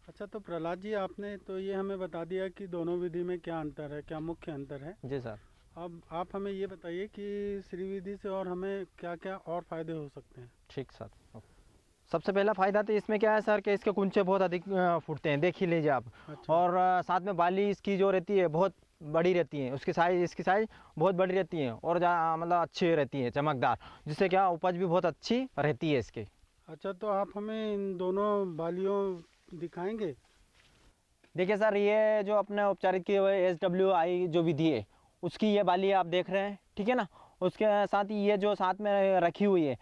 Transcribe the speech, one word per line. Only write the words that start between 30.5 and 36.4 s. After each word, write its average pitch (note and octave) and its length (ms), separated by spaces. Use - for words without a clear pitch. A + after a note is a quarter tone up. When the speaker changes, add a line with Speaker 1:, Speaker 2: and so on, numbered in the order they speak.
Speaker 2:
देखिए F#3 220
सर, G#3 200
ये G#3+ 460
जो G#3 120
अपने G3+ 280
औपचारिक F#3+ 400
की G3+ 120
हुई G3 180
एस F#3 300
डब्ल्यू F#3+ 300
आई F3+ 340
जो E3 160
विधि D#3+ 280
है A2 140
उसकी F3 240
ये G#3 160
बाली F#3+ 280
आप F#3 140
देख F3 240
रहे F#3+ 120